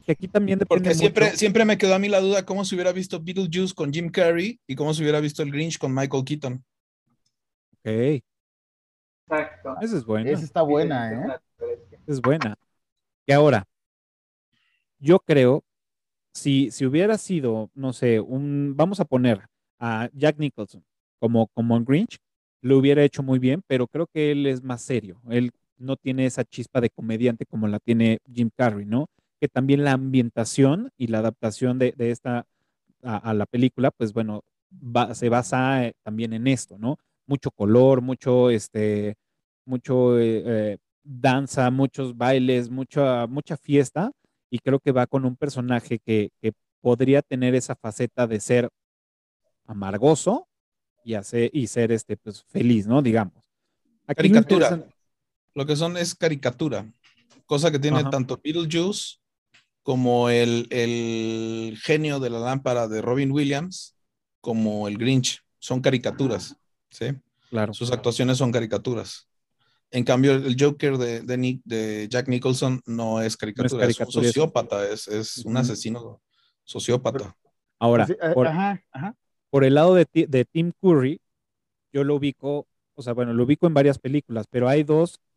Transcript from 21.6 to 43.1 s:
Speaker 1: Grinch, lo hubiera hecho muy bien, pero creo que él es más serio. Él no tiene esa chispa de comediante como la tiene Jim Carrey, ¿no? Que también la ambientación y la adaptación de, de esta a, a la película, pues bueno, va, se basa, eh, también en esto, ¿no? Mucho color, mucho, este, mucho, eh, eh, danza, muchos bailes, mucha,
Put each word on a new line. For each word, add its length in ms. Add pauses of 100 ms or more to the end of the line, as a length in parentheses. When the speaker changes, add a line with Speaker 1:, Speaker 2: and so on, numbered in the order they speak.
Speaker 1:
Grinch, 360 (420)
lo 160
hubiera 260
hecho 200
muy 160
bien, 280
pero 200
creo 200
que 240
él 140
es 180
más 180
serio. 480
Él 220 (260)
no 180
tiene 300
esa 180
chispa 380
de 80
comediante 560
como 220
la 120
tiene 400 (140)
Jim 200
Carrey, 320
¿no? 220 (320)
Que 80
también 380
la 80
ambientación 1040
y 100
la 120
adaptación 600
de, 160
de 160
esta 340 (560)
a, 160
a 160
la 120
película, 460
pues 200
bueno, 320 (300)
va, 420
se 140
basa, 560
eh, 80 (100)
también 300
en 140
esto, 300
¿no? 200 (280)
Mucho 260
color, 500
mucho, 480
este, 640 (500)
mucho, 540
eh, 260
eh, 320 (240)
danza, 720
muchos 460
bailes, 520
mucha, 580